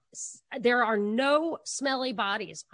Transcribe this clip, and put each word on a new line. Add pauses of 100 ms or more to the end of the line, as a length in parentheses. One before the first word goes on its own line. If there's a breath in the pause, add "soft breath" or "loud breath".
(120)
s-, (180)
there
are
no
smelly
bodies